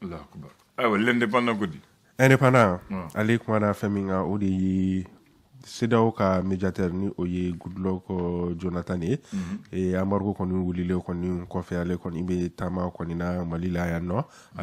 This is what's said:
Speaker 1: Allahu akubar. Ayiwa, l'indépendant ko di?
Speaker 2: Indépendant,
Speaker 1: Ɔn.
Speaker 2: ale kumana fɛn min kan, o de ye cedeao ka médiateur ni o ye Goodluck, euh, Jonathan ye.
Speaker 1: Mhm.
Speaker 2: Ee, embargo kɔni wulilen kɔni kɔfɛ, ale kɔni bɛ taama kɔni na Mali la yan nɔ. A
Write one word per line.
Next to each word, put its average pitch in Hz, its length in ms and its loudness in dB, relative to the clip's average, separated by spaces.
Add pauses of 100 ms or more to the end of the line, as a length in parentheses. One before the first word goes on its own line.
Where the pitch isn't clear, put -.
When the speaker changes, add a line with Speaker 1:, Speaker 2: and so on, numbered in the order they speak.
Speaker 1:
Allahu 85 200 -10
akubar. - 280 -18 (260)
Ayiwa, 110 220 2
l'indépendant 120 600 2
ko 104 80 -2
di? 78 140 -8 (380)
Speaker 2:
Indépendant, 127 600 8 (120)
Speaker 1:
Ɔn. 92 240 -6
Speaker 2:
ale 110 240 2
kumana 107 340 2
fɛn 101 180 -4
min 98 180 -2
kan, 95 120 0
o 95 160 -2
de 104 100 -2
ye 95 600 0 (600)
cedeao 113 480 2
ka 95 280 2
médiateur 92 500 0
ni 98 260 -4
o 90 80 -2
ye 90 240 -2
Goodluck, 92 600 -6
euh, 87 460 -2
Jonathan 87 460 -4
ye. 95 160 0 (140)
Speaker 1:
Mhm. 95 260 -6 (140)
Speaker 2:
Ee, 92 240 -2
embargo 98 360 0
kɔni 92 200 -4 (100)
wulilen 90 400 -2
kɔni 87 460 -4
kɔfɛ, 90 320 -4
ale 87 160 -2
kɔni 85 280 -6
bɛ 90 300 -2
taama 90 360 -4
kɔni 85 260 -8
na 90 280 -4
Mali 85 260 -4
la 87 180 -2
yan 85 180 -4
nɔ. 98 180 -4 (340)
A 82 40 -6